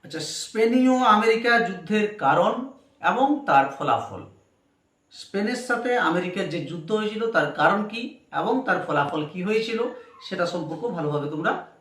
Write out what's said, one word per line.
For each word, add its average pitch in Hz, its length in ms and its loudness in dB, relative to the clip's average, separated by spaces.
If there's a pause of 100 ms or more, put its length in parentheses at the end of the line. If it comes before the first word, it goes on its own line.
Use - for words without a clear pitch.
আচ্ছা, 147 160 -10
স্পেনীয় 254 760 2 (200)
আমেরিকা 226 360 4 (160)
যুদ্ধের 208 400 0 (160)
কারণ 175 300 4 (580)
এবং 254 160 2 (200)
তার 139 180 6 (100)
ফলাফল, 117 460 -2 (1000)
স্পেনের 220 480 -4
সাথে 240 240 -2 (180)
আমেরিকার 180 440 -2
যে 170 60 -4 (100)
যুদ্ধ 160 220 -10
হয়েছিল 214 320 -2 (120)
তার 147 120 2 (120)
কারণ 180 200 4 (120)
কি 233 100 -8 (380)
এবং 208 140 0 (120)
তার 180 200 0
ফলাফল 151 360 -2 (100)
কি 185 160 -10
হয়েছিল 220 320 -2 (480)
সেটা 180 260 -2
সম্পর্কে 156 340 -6 (100)
ভালোভাবে 147 360 -2
তোমরা 165 180 -2 (300)